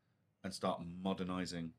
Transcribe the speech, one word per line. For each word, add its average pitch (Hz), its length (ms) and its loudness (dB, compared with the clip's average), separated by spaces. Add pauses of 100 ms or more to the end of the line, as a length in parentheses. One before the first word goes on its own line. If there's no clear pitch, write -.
(420)
and 92 120 -4
start 90 300 2
modernizing 90 960 0